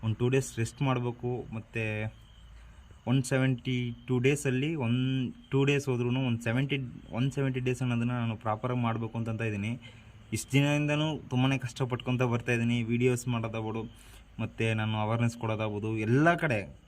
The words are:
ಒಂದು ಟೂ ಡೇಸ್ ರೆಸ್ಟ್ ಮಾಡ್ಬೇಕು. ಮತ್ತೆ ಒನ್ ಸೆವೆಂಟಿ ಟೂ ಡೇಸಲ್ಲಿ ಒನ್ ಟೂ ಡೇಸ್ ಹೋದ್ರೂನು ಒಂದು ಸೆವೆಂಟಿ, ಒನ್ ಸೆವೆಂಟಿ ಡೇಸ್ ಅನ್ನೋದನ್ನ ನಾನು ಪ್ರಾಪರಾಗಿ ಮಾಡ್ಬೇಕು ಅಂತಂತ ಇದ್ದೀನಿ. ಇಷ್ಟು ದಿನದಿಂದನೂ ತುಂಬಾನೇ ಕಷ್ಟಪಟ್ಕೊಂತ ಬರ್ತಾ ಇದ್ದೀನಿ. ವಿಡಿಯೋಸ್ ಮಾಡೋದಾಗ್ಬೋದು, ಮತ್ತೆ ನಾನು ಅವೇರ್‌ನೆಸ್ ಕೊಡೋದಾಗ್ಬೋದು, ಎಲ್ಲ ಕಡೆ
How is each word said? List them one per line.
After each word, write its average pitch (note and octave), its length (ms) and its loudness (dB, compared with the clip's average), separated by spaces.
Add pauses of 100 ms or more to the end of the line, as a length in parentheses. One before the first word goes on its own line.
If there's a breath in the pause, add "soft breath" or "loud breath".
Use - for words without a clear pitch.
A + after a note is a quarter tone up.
ಒಂದು A2 100 2
ಟೂ A#2+ 140 2
ಡೇಸ್ C3 300 0
ರೆಸ್ಟ್ A2+ 240 -2
ಮಾಡ್ಬೇಕು. B2 720 -2
ಮತ್ತೆ G#2+ 600 -4 (920 soft breath)
ಒನ್ C3 160 2
ಸೆವೆಂಟಿ B2+ 720 0 (120)
ಟೂ B2+ 100 2
ಡೇಸಲ್ಲಿ C#3 560 2
ಒನ್ C3 580 0 (180)
ಟೂ C3+ 140 4
ಡೇಸ್ C#3 240 2
ಹೋದ್ರೂನು B2 380 0
ಒಂದು A#2 160 0
ಸೆವೆಂಟಿ, C3+ 340 0 (360)
ಒನ್ C3 200 0
ಸೆವೆಂಟಿ C3+ 280 0
ಡೇಸ್ B2+ 220 -2
ಅನ್ನೋದನ್ನ A#2+ 280 0
ನಾನು A#2 260 0
ಪ್ರಾಪರಾಗಿ A2+ 440 -2
ಮಾಡ್ಬೇಕು A#2 380 -2
ಅಂತಂತ A2+ 220 -4
ಇದ್ದೀನಿ. A2 400 -2 (520 loud breath)
ಇಷ್ಟು - 200 -4
ದಿನದಿಂದನೂ D3 680 2
ತುಂಬಾನೇ C3 400 0
ಕಷ್ಟಪಟ್ಕೊಂತ B2 640 -2
ಬರ್ತಾ A#2+ 300 0
ಇದ್ದೀನಿ. A#2 300 2
ವಿಡಿಯೋಸ್ A#2+ 460 2
ಮಾಡೋದಾಗ್ಬೋದು, A2+ 560 -4 (540 loud breath)
ಮತ್ತೆ A2 360 0
ನಾನು A2 260 0
ಅವೇರ್‌ನೆಸ್ A2+ 360 2
ಕೊಡೋದಾಗ್ಬೋದು, A2 600 -2
ಎಲ್ಲ C3+ 360 4
ಕಡೆ A#2 540 -2